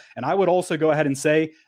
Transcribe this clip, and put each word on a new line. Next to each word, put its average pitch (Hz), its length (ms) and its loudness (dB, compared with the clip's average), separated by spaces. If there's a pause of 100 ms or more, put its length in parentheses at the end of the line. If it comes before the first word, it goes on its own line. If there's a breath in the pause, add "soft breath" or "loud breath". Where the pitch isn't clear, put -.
(160 loud breath)
And 117 100 -8
I 156 80 -2
would 190 160 2
also 180 280 0
go 156 140 2
ahead 151 140 0
and 135 120 -2
say 156 340 0 (160 soft breath)